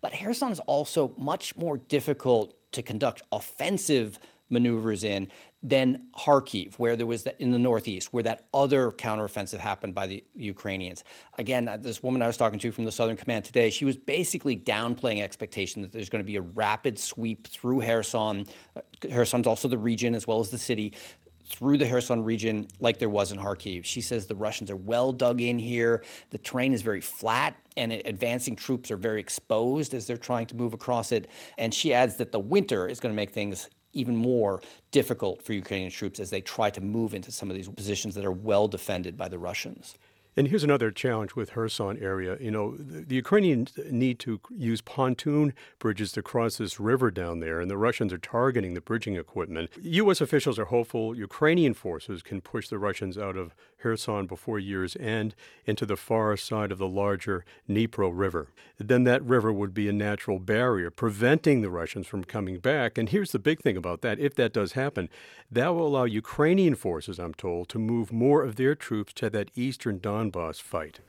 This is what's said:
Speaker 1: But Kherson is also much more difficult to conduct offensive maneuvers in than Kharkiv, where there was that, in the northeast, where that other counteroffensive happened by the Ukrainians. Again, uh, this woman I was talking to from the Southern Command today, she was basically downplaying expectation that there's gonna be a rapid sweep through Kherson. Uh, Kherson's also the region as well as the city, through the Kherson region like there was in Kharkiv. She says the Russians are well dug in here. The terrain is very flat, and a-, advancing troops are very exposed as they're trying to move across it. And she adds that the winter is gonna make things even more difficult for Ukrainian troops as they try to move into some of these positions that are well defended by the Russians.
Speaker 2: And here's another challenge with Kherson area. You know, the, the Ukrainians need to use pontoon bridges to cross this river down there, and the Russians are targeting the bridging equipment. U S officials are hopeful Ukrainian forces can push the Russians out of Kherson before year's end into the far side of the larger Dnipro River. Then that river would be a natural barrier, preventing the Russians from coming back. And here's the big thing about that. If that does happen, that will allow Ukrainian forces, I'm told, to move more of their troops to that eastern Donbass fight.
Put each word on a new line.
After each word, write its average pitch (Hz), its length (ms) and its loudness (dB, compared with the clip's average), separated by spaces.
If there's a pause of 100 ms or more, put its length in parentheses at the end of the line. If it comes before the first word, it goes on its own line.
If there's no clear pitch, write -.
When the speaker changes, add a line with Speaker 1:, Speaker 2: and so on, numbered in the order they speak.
Speaker 1:
But - 120 -4
Kherson 233 380 -2
is 190 100 -4
also 139 560 2
much 147 380 -4
more 160 220 -2
difficult 127 760 2 (200)
to 127 100 -6
conduct 113 480 -2
offensive 135 880 0 (300)
maneuvers 113 540 2
in 98 260 -2 (340)
than 131 400 4 (120)
Kharkiv, 135 600 2
where 117 200 2
there 117 120 -2
was 117 160 -2
that, - 160 -6
in 123 120 2
the 123 80 4
northeast, 113 540 0
where 120 100 0
that 113 300 -4
other 135 380 4
counteroffensive 107 680 -4
happened 95 380 -6
by 98 100 -2
the 98 180 -8 (120)
Ukrainians. 95 680 -6 (340)
Again, 123 300 0
uh, 107 100 -6
this 117 260 -8
woman 127 180 0
I 117 60 2
was 117 100 -2
talking 107 220 2
to 117 120 -4
from 117 140 -4
the 110 60 -4
Southern 113 260 -2
Command 113 280 -4
today, 117 240 4
she 123 160 -2
was 131 120 2
basically 143 580 -2
downplaying 110 680 -2
expectation 101 580 -6
that 95 100 -10
there's 107 180 -10
gonna 104 140 -4
be 101 120 -6
a 98 60 -2
rapid 104 580 -2
sweep - 480 -6
through 123 340 0
Kherson. 107 640 0 (300)
Uh, - 60 -12 (200)
Kherson's 120 460 2
also 113 200 2
the 123 100 0
region 117 360 0
as 110 140 -4
well 113 120 2
as 110 120 0
the 123 60 -6
city, 107 360 -2 (580)
through 139 280 2
the 135 100 2
Kherson 120 340 0
region 110 440 0 (120)
like 117 200 2
there 113 100 2
was 101 220 2
in 98 80 -8
Kharkiv. 95 440 -4
She - 180 -6
says 113 260 -4
the 107 80 -6
Russians 104 340 -4
are 101 60 -6
well 117 360 0
dug 123 300 2
in 120 160 0
here. 117 460 2 (260)
The - 80 -10
terrain 131 360 0
is 104 100 0
very 104 180 0
flat, 120 560 0 (180)
and 113 160 -2
a-, 110 160 -6
advancing 117 480 -2
troops 123 360 -4
are 104 60 -4
very 107 220 -2
exposed 123 760 0
as 113 100 -6
they're 120 100 -4
trying 117 300 -2
to 120 100 -14
move 117 200 -2
across 117 360 -2
it. 110 160 0 (300)
And 113 160 0
she - 180 2
adds 123 260 6
that 117 140 -2
the 110 80 0
winter 113 480 2
is 123 120 -6
gonna 110 160 -2
make 104 160 -2
things 101 360 -6 (260)
even 120 220 0
more 113 460 2 (300)
difficult 110 500 2
for 113 120 -6
Ukrainian 95 360 -4
troops - 300 -8
as 95 100 -8
they 95 120 -4
try 104 280 0
to 101 120 -8
move 107 340 -2
into 92 160 -10
some - 180 -8
of 92 60 -6
these 95 120 -8
positions 101 460 -4
that 101 120 -6
are 98 60 0
well 104 360 4
defended 90 500 -4
by 90 100 -6
the 90 120 -10
Russians. - 560 -10 (420)
Speaker 2:
And 143 100 6
here's 160 160 2
another 135 260 4
challenge 110 460 -2
with 110 160 -6
Kherson 110 480 -2
area. 95 400 -2
You 113 120 -4
know, 110 260 -2
the, 151 240 -12
the 131 140 -4
Ukrainians 139 580 4 (160)
need 123 300 2
to 113 200 -4 (160)
use 117 240 0
pontoon 139 760 0 (260)
bridges 104 340 -2
to 107 80 -4
cross 113 360 0
this 107 220 -6
river 117 320 4
down 85 280 -4
there, 80 200 -2
and 90 100 -2
the 101 60 -2
Russians 107 380 0
are 87 60 -6
targeting 120 540 0
the 87 60 -4
bridging 110 360 -2
equipment. 82 560 -4 (100)
U 190 300 4
S 180 100 2
officials 135 380 2
are 104 60 -2
hopeful 117 520 0
Ukrainian 151 560 4
forces 87 480 -8
can 98 200 -8
push - 280 -8
the 110 80 -6
Russians 98 400 -4
out 98 180 -6
of 90 180 -8 (280)
Kherson 107 460 -2
before 101 320 -6
year's 95 380 -4
end 110 380 -2 (300)
into 107 200 0
the 101 120 0
far 107 400 2
side 107 340 -2
of 92 60 -6
the 95 100 -2
larger 98 560 -2 (240)
Dnipro 104 460 2
River. 87 360 0 (280)
Then 123 280 4
that 123 180 4
river 117 280 4
would 98 220 -2
be 104 160 0
a 101 40 2
natural 104 460 -2
barrier, 104 520 2
preventing 120 680 4
the 101 80 0
Russians 87 360 -4
from 98 180 -6
coming 92 360 -4
back. 127 380 0
And 113 120 0
here's 196 220 0
the 117 80 0
big 156 220 2
thing 107 140 2
about 87 260 -4
that. 113 180 -2
If 143 160 0
that 117 180 2
does 101 200 0
happen, 131 360 -2 (420)
that 120 180 2
will 170 180 0
allow 135 160 2
Ukrainian 147 720 4
forces, 87 440 -4
I'm 85 140 -6
told, 87 360 -4
to 117 100 -4
move 113 340 0
more 139 300 6
of 113 140 -4
their 135 180 4
troops 104 380 -4
to - 160 -2
that 101 260 -2
eastern 120 440 -2
Donbass 92 640 -2
fight. 78 480 -6